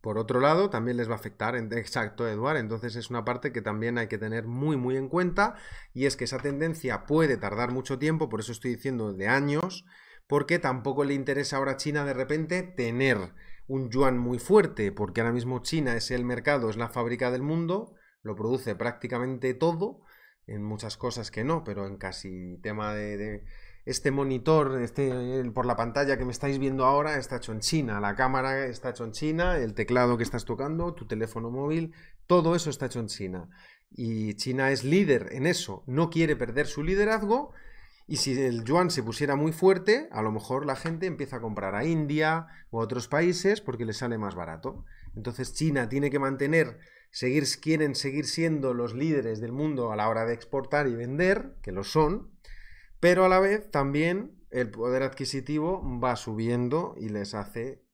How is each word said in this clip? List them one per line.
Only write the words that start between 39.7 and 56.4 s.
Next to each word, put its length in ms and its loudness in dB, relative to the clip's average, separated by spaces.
a 100 -2
lo 100 2
mejor 320 -2
la 120 -2
gente 300 -6
empieza 300 -6
a 40 -6
comprar 340 -4
a 100 0
India 640 2
o 100 -2
a 40 2
otros 240 -4
países 520 2
porque 240 -4
les 140 -4
sale 200 -2
más 160 -2
barato. 500 -8
Entonces 380 -8
China 340 2
tiene 220 0
que 80 0
mantener, 600 2
seguir, 340 2
quieren 340 2
seguir 320 -2
siendo 480 0
los 200 -2
líderes 460 0
del 120 -6
mundo 400 -2
a 40 -2
la 120 2
hora 160 2
de 100 0
exportar 540 -2
y 60 0
vender, 680 0
que 100 -8
lo 120 -4
son, 480 2
pero 220 8
a 40 8
la 120 8
vez 280 2
también 720 0
el 180 0
poder 320 0
adquisitivo 800 -2
va 160 2
subiendo 840 0